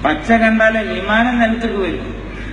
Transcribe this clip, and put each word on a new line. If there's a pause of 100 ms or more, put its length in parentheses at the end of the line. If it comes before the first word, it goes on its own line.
പച്ച
കണ്ടാലേ
വിമാനം
നിലത്തേക്ക്
വരും. (380)